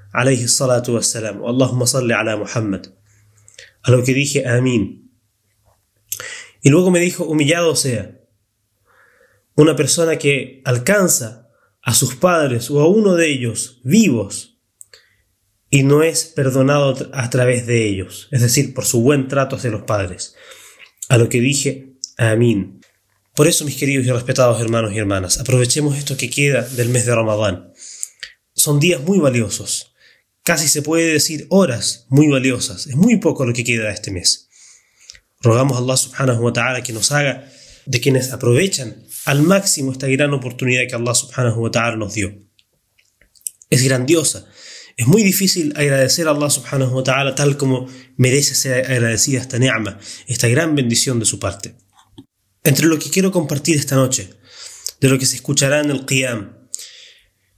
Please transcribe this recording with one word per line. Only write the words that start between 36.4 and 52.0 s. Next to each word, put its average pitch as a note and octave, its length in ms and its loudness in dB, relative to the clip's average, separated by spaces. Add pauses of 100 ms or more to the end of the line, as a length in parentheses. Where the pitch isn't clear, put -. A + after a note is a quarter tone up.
wa A#2+ 100 0
ta'ala A#2+ 300 -2
que A#2+ 100 -8
nos A2 200 -4
haga C#3+ 360 -2 (380)
de A#2+ 140 -2
quienes C3 320 0
aprovechan B2 720 -2 (200)
al D3 180 2
máximo E3 500 0
esta C3+ 160 -6
gran C#3+ 260 0
oportunidad B2 540 -2
que A#2+ 80 -8
Allah A#2 180 -2
subhanahu A#2 460 -2
wa A2+ 100 -2
ta'ala A#2 260 0
nos G2+ 180 -8
dio. G2+ 220 -6 (1300)
Es B2+ 140 2
grandiosa. C3 640 0 (480)
Es A2+ 100 -4
muy G3 160 6
difícil F#3 540 0
agradecer C#3+ 520 2
a D3+ 40 4
Allah D3 180 0
subhanahu C3 460 -2
wa C3 80 -2
ta'ala C3+ 300 0
tal C#3+ 220 0
como C3 320 -2 (300)
merece C3+ 360 2
ser C3 300 0
agradecida A#2+ 560 0
esta - 180 -6
ni'ma, A2+ 400 0 (280)
esta A#2 220 -2
gran D3+ 260 2
bendición A#2+ 440 0
de G#2+ 60 -2
su G2 140 -2
parte. - 380 -8 (880)